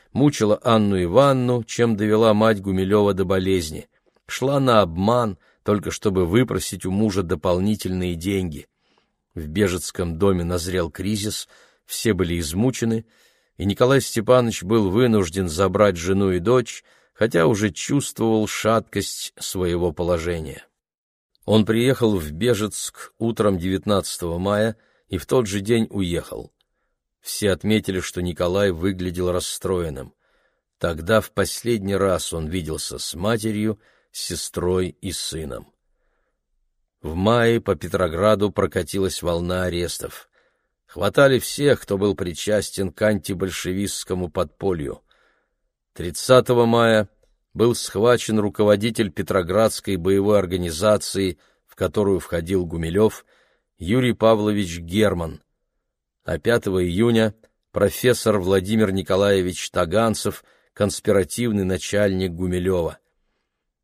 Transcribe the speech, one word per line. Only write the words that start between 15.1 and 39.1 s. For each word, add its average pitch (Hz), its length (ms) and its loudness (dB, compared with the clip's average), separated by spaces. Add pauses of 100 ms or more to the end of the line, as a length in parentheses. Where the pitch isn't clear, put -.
забрать 95 480 2
жену 95 340 2
и 90 80 0
дочь, 117 460 0 (300)
хотя 165 340 2
уже 104 240 2
чувствовал 113 760 0
шаткость - 960 -2
своего 87 500 -2
положения. 85 720 -4 (800)
Он 104 220 4
приехал 117 500 2
в 76 140 -4
Бежецк 98 880 -4
утром 107 400 0
девятнадцатого 92 800 -2
мая 104 380 0 (320)
и 92 100 -4
в - 80 -8
тот 123 220 2
же 101 100 -4
день 110 320 0
уехал. 85 600 -6 (680)
Все - 300 -2
отметили, 98 500 0
что - 220 -8
Николай 90 480 0
выглядел 90 600 -4
расстроенным. 85 840 -6 (640)
Тогда 85 420 0
в - 120 -12
последний 98 640 -2
раз 92 360 0
он 80 140 -6
виделся 78 520 -6
с - 160 -10
матерью, 107 680 -2 (320)
сестрой 90 880 -4
и 95 120 -8
сыном. 73 580 -10 (1300)
В 76 120 -8
мае 117 460 2
по 101 140 -2
Петрограду 92 760 0
прокатилась 95 720 -2